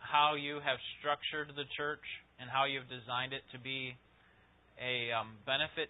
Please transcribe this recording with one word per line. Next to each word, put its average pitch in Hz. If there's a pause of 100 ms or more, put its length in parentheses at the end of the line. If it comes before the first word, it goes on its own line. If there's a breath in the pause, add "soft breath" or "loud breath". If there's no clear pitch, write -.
how 151
you 147
have 139 (220)
structured 147
the 143 (140)
church 147 (400)
and 123
how 135
you've 135
designed 127
it 135
to 127
be 131 (880 loud breath)
a, 120
um, 110
benefit 151